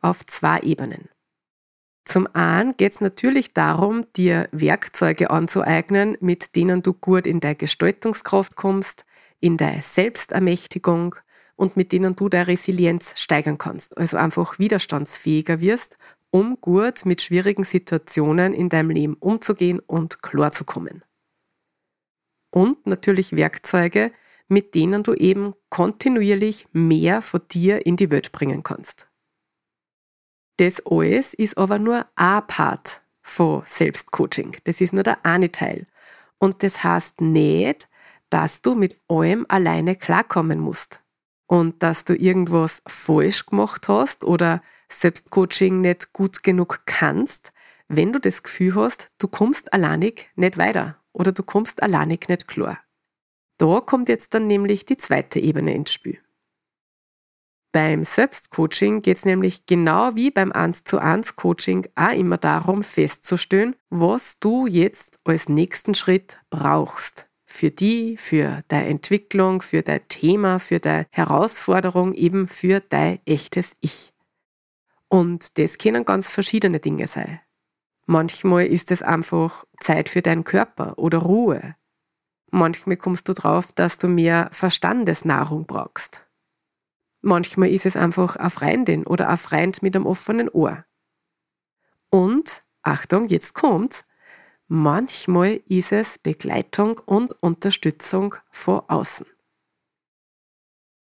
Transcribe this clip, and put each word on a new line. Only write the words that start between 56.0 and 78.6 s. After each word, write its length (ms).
Beim 300
Selbstcoaching 960
geht's 240
nämlich 400
genau 500
wie 160
beim 220
Eins-zu-eins-Coaching 1400
auch 180
immer 240
darum, 460
festzustellen, 920
was 500
du 280
jetzt 580
als 240
nächsten 460
Schritt 440
brauchst. 800
Für 240
die, 480
für 500
deine 200
Entwicklung, 720
für 180
dein 280
Thema, 500
für 220
deine 320
Herausforderung, 1000
eben 340
für 340
dein 440
echtes 560
Ich. 320
Und 480
das 220
können 260
ganz 260
verschiedene 480
Dinge 280
sein. 340
Manchmal 640